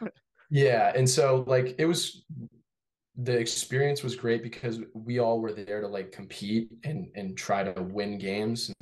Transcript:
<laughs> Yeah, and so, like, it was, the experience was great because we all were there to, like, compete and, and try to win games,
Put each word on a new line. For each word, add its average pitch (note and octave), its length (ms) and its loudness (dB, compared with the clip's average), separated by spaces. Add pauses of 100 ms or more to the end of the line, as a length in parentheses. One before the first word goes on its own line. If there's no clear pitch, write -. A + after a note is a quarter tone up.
<laughs> A3+ 100 -8 (380)
Yeah, B2 460 6
and B2+ 140 6
so, C3 380 4
like, B2+ 320 2
it D#3 60 4
was, - 400 0 (880)
the B2 220 0
experience C#3 680 0
was A#2+ 120 -2
great A#2 280 0
because A2+ 380 -6 (120)
we A#2 260 -4
all A2+ 220 4
were A2 120 -2
there G#2 280 -6
to, G2+ 60 -4
like, G2 240 -6
compete G#2+ 600 -4 (120)
and, D3 320 -6
and F#2+ 220 -8
try G2 260 0
to F#2 200 -4
win G2+ 340 -4
games, G#2 640 -4